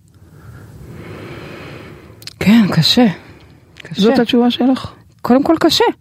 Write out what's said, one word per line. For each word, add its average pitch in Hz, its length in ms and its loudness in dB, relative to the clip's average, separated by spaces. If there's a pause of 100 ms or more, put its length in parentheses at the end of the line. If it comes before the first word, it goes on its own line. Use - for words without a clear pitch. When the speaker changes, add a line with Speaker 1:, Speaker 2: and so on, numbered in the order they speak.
(2500)
Speaker 1:
כן, 226 220 4 (100)
קשה. 226 360 2 (760)
קשה. 165 180 -6
Speaker 2:
זאת 240 180 2
התשובה 240 320 2
שלך? 247 400 -2 (300)
Speaker 1:
קודם 262 220 2
כל 330 160 0
קשה, 339 240 2 (180)